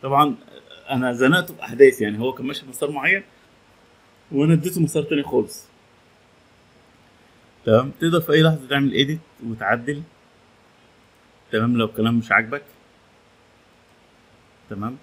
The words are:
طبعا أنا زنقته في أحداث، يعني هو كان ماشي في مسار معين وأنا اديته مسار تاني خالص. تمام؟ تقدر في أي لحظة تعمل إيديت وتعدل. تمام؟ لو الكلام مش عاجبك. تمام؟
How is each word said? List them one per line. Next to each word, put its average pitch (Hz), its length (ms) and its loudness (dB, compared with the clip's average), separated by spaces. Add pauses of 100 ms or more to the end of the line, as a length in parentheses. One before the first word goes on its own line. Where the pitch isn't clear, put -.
طبعا 139 320 2 (560)
أنا 127 220 -2
زنقته 143 420 2
في - 80 -18
أحداث، 127 380 6
يعني 104 180 -2
هو 127 140 -4
كان 127 140 -10
ماشي 143 140 -8
في 135 80 -20
مسار 143 220 -6
معين 160 320 -2 (1080)
وأنا 147 200 2
اديته 170 280 0
مسار 156 220 0
تاني 147 200 -4
خالص. - 420 -4 (2000)
تمام؟ 120 260 2 (100)
تقدر 165 200 2
في 160 120 -2
أي 156 100 6
لحظة 156 260 2
تعمل 139 240 0
إيديت 147 280 0 (260)
وتعدل. 117 560 -4 (1500)
تمام؟ 117 240 0
لو 113 100 0
الكلام 113 320 0
مش 113 140 -2
عاجبك. 113 300 -2 (2000)
تمام؟ 110 320 -10